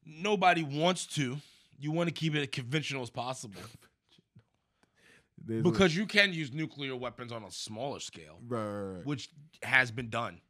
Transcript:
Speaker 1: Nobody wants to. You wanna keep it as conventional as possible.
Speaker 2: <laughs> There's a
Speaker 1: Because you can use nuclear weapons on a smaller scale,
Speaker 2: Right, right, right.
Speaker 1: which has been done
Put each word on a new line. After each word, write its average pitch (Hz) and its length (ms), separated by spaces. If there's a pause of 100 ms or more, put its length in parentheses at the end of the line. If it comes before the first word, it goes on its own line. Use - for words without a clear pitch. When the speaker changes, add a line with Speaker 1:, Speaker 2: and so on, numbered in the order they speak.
Speaker 1:
Nobody 180 560
wants 156 460
to. 135 280 (420)
You 143 120
wanna 170 200
keep 156 240
it 151 60
as 139 80
conventional 135 540
as 117 80
possible. 120 500
Speaker 2:
<laughs> - 1900
There's 113 140
a - 20
Speaker 1:
Because 175 320
you 202 120
can 202 260
use 156 200
nuclear 143 440
weapons 120 360
on 113 120
a 92 60
smaller 110 500
scale, 80 460
Speaker 2:
Right, 117 180
right, 104 180 (140)
right. 87 100
Speaker 1:
which 139 220 (340)
has 127 280
been 117 200
done 107 400